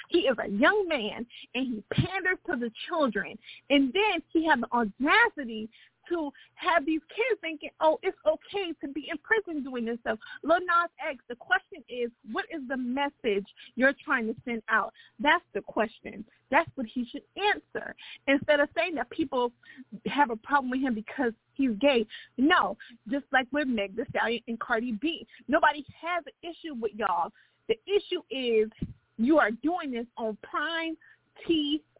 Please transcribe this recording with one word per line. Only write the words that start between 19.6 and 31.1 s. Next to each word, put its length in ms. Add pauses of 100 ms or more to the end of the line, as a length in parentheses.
have 220
a 80
problem 340
with 100
him 140
because 380 (220)
he's 260
gay. 260 (300)
No, 400 (320)
just 240
like 200
with 160
Meg 280
Thee 140
Stallion 380
and 120
Cardi 320
B, 340 (220)
nobody 340 (160)
has 280
an 240
issue 240
with 200
y'all. 380 (360)
The 160
issue 460
is 400 (460)
you 240
are 100
doing 400
this 160 (100)
on 240
prime 560 (480)